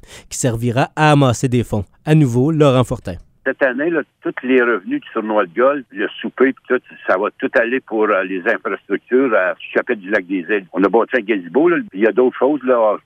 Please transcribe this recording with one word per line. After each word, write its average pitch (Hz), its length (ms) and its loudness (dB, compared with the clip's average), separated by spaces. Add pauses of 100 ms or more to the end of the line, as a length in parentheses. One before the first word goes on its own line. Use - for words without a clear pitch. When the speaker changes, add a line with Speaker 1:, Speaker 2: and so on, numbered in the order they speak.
(280)
Speaker 1:
qui - 100 -12
servira 120 560 -2
à 151 160 2
amasser 139 380 2
des 120 160 0
fonds. 104 200 -4 (220)
À 156 80 4
nouveau, 135 380 2
Laurent 139 320 4
Fortin. 101 300 -8 (320)
Speaker 2:
Cette 131 160 -2
année, 139 280 0
là, 160 100 0 (220)
tous 170 100 -6 (100)
les 127 200 2
revenus 120 400 -2
du - 100 -20
tournoi 107 320 -2
de 85 100 -10
golf, 135 360 0
le 95 180 -6 (140)
souper, 127 320 0
puis - 120 -20
tout, 127 140 0 (260)
ça 95 120 2
va 101 100 -2 (100)
tout 135 120 -4 (100)
aller 120 200 -2
pour, 110 240 -2
euh, 98 200 2
les 92 160 -6
infrastructures 110 960 -2
à 92 140 2
la 85 60 -4 (200)
chapelle 113 240 -2
du 92 100 -14
Lac 101 180 -2
des 90 220 -4
Îles. 101 240 -2
On 92 100 -2
a 98 60 4
bâti 110 300 0
un - 20 -2
gazebo, 101 480 0
là, 170 80 2 (140)
puis 95 100 -10
il 107 40 4
y - 20 4
a 107 60 2
d'autres 120 260 0
choses, 139 260 0
là, 113 420 2